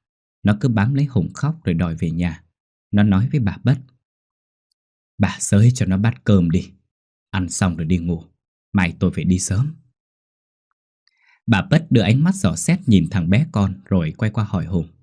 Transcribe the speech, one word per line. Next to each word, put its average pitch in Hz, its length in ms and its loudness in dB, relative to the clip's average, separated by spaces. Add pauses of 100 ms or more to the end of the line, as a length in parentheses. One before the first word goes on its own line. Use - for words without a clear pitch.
(420)
Nó 104 180 2
cứ 139 80 0
bám 113 260 0
lấy 139 100 0
Hùng 110 280 -2
khóc - 320 -6
rồi 90 100 -2
đòi 82 220 -2
về 82 140 -4
nhà. 85 320 -4 (480)
Nó 104 120 2
nói 107 300 2
với 151 80 0
bà 101 240 -4
Bất: 127 140 2 (1400)
"Bà 101 220 0
xới 107 340 4
cho 101 120 -2
nó 92 100 0
bát 113 280 -2
cơm 90 260 4
đi. 92 200 -2 (600)
Ăn 92 180 -4
xong 87 280 -2
rồi 80 100 -6
đi 87 120 0
ngủ. 82 260 -4 (480)
Mai 90 260 0
tôi 90 160 0
phải 78 100 -6
đi 90 140 2
sớm." 131 360 -2 (1700)
Bà 98 240 2
Bất 160 200 2
đưa 117 120 4
ánh 123 220 2
mắt 190 100 2
dò 185 220 -2
xét 170 320 -2
nhìn 90 220 4
thằng 90 200 -2
bé 135 220 2
con 98 220 -2 (100)
rồi 85 320 -2
quay 107 140 -2
qua 107 140 -4
hỏi 82 220 -4
Hùng 85 220 -4 (140)